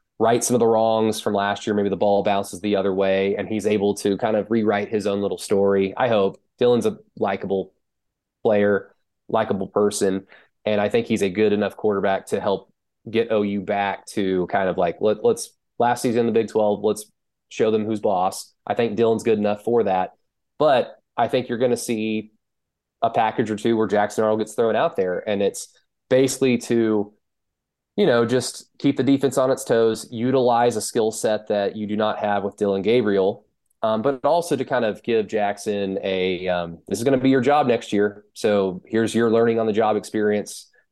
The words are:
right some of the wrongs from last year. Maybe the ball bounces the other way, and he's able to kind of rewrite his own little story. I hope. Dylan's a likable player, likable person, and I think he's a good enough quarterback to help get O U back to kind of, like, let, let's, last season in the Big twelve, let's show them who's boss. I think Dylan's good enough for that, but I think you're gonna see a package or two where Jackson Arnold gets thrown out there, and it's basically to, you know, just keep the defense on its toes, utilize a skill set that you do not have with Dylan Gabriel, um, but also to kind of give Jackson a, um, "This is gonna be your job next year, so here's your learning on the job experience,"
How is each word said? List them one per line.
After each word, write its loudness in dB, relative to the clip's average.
right 2
some -2
of 4
the 4
wrongs 2
from -4
last -2
year. 0
Maybe 0
the -2
ball 2
bounces -4
the 0
other 0
way, 0
and -6
he's -4
able 0
to -2
kind 0
of -2
rewrite 0
his -2
own -2
little -4
story. 0
I 0
hope. 0
Dylan's 2
a -4
likable -4
player, 2
likable -2
person, 0
and 0
I 0
think 0
he's 0
a 0
good 2
enough -2
quarterback -2
to -4
help -4
get -2
O 2
U -2
back -4
to -2
kind 0
of, -2
like, 0
let, 0
let's, 0
last 0
season 0
in 2
the 0
Big 0
twelve, 0
let's -2
show 4
them 2
who's -2
boss. -2
I 0
think 0
Dylan's 2
good 4
enough -2
for 2
that, -2
but 2
I 0
think -2
you're -4
gonna 2
see -4
a 2
package 0
or -4
two 0
where 0
Jackson 0
Arnold 2
gets -8
thrown 0
out 0
there, -2
and 0
it's -4
basically 2
to, 0
you 2
know, 4
just -4
keep 0
the -2
defense 2
on 2
its -2
toes, 0
utilize 2
a -6
skill -2
set -2
that 0
you -8
do -4
not -2
have -2
with -6
Dylan 0
Gabriel, 0
um, -2
but -2
also 0
to -2
kind -2
of -4
give 0
Jackson -4
a, -2
um, -4
"This -4
is -4
gonna 2
be 2
your 4
job 2
next 0
year, 0
so 0
here's 0
your 2
learning 2
on 0
the 0
job 2
experience," -4